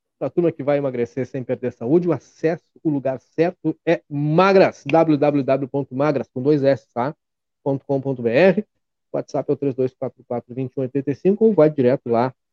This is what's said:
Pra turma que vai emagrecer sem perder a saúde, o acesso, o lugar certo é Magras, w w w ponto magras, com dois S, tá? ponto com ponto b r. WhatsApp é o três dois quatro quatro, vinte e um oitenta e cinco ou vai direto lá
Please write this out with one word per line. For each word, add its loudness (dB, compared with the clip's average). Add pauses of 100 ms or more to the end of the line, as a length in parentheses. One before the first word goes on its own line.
(160)
Pra -6
turma 0
que -8
vai 0
emagrecer -4
sem -10
perder -4
a -4
saúde, 0
o 0
acesso, -6 (220)
o 0
lugar -4
certo -4
é 0
Magras, 2
w 2
w 0
w -2
ponto -6
magras, -2
com -8
dois 2
S, 0
tá? -4 (500)
ponto -4
com -2
ponto -6
b 0
r. 4 (480)
WhatsApp -6
é 2
o -2
três -4
dois -2
quatro -10
quatro, -10
vinte -8
e -12
um -2
oitenta -4
e -2
cinco 2
ou 4
vai 6
direto 0
lá 0 (200)